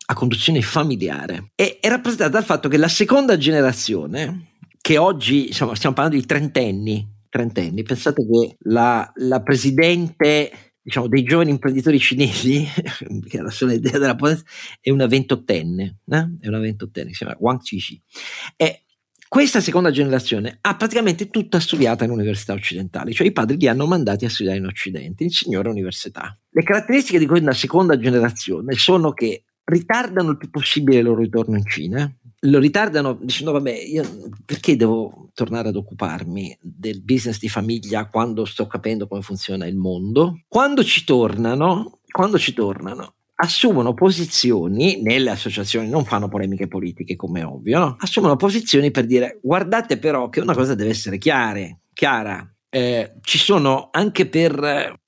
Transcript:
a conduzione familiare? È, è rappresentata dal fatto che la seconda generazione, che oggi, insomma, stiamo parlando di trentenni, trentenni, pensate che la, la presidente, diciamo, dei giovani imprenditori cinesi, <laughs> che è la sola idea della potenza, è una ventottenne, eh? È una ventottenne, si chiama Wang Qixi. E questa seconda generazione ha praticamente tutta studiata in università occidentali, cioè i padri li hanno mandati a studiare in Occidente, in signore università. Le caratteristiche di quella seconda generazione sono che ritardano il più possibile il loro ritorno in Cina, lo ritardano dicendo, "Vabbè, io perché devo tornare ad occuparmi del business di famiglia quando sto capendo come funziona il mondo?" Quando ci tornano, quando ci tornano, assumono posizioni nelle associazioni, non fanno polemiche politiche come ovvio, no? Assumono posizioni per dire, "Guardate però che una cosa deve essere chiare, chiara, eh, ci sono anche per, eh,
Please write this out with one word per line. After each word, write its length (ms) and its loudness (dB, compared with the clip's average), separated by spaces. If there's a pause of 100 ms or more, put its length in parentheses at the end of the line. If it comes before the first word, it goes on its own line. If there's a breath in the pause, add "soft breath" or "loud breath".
a 80 -4
conduzione 480 0
familiare? 920 -4
È, 260 0
è 80 2
rappresentata 400 0
dal 160 2
fatto 240 0
che 80 4
la 100 6
seconda 500 4
generazione, 1120 0 (280)
che 180 2
oggi, 500 2
insomma, 280 -2
stiamo 200 0
parlando 240 2
di 60 -4
trentenni, 840 -2 (200)
trentenni, 540 -4
pensate 400 -2
che 320 2 (140)
la, 460 2
la 260 0
presidente, 1080 2 (300 loud breath)
diciamo, 260 -2
dei 160 4
giovani 260 4
imprenditori 500 2
cinesi, 640 2
<laughs> 640 -8
che 120 -10
è 20 -6
la 80 -6
sola 240 0
idea 240 0
della 180 2
potenza, 280 0 (360 loud breath)
è 100 -2
una 180 4
ventottenne, 920 0 (100)
eh? 200 0 (120)
È 80 -10
una 120 -2
ventottenne, 520 -8
si 60 -14
chiama 220 -10
Wang 220 0
Qixi. 400 -10 (540 loud breath)
E 260 0 (460)
questa 340 2
seconda 280 2
generazione 720 0
ha 140 -2
praticamente 540 0
tutta 300 0
studiata 440 0
in 80 -2
università 420 -4
occidentali, 600 -8
cioè 120 2
i 60 4
padri 260 0
li 100 4
hanno 200 2
mandati 380 0
a 40 -2
studiare 300 -2
in 80 -4
Occidente, 560 -8
in 80 -2
signore 380 -2
università. 680 -8 (140)
Le 120 2
caratteristiche 540 0
di 80 2
quella 280 4
seconda 440 2
generazione 800 0
sono 380 4
che 320 -4 (180)
ritardano 680 0
il 60 -2
più 140 -14
possibile 480 2
il 60 4
loro 160 2
ritorno 360 0
in 80 0
Cina, 480 -4 (320)
lo 140 8
ritardano 640 2
dicendo, 320 -4
"Vabbè, 180 0
io 320 -6 (420)
perché 300 0
devo 580 0
tornare 360 -4
ad 80 -2
occuparmi 840 -8
del 400 -10
business 380 0
di 80 -8
famiglia 640 -4
quando 340 -2
sto 240 -6
capendo 400 -6
come 140 -8
funziona 440 -8
il 120 -6
mondo?" 720 0
Quando 340 4
ci 220 0
tornano, 960 0 (100)
quando 260 2
ci 160 0
tornano, 640 -6 (200)
assumono 580 2
posizioni 1080 2
nelle 280 2
associazioni, 580 -4
non 160 0
fanno 240 -2
polemiche 400 -4
politiche 480 -8
come 280 -6
ovvio, 360 -2
no? 200 0
Assumono 360 2
posizioni 560 2
per 140 0
dire, 360 0
"Guardate 560 0
però 300 0
che 140 -2
una 120 0
cosa 220 0
deve 140 -2
essere 280 -4
chiare, 640 -2 (100)
chiara, 520 -2 (240)
eh, 520 -2
ci 160 0
sono 520 2
anche 380 0
per, 340 2
eh, 360 -2 (100)